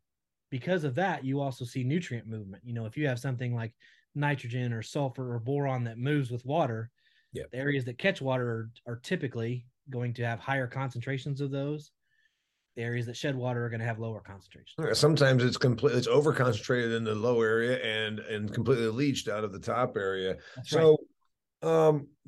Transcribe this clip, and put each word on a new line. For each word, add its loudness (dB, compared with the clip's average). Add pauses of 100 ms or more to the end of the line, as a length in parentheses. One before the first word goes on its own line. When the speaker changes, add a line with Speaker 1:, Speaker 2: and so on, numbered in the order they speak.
(500)
Speaker 1:
because -2
of -2
that, 0
you 0
also -4
see -4
nutrient -2
movement. -10
You -8
know, -4
if -10
you 0
have 0
something -2
like -4 (440)
nitrogen -2
or -6
sulfur -4
or -2
boron -2
that -6
moves 0
with -6
water, -2 (440)
Speaker 2:
Yep. -8
Speaker 1:
the -8
areas 0
that -8
catch 0
water 0
are, -4 (240)
are -8
typically -4 (240)
going -4
to -4
have -2
higher -2
concentrations -6
of -2
those. -6 (840)
The -6
areas -2
that -10
shed -2
water -2
are -2
gonna -4
have -2
lower -6
concentrations. -20
Speaker 2:
Yeah, 0
sometimes 6
it's 2
completely, 4
it's 2
overconcentrated 4
in -2
the -2
low 2
area 2
and, -2
and -4
completely 2
leached -2
out -2
of -4
the -10
top -2
area. -2 (200)
Speaker 1:
That's -12
Speaker 2:
So, 8 (640)
Speaker 1:
right. 0 (180)
Speaker 2:
um, 2 (200)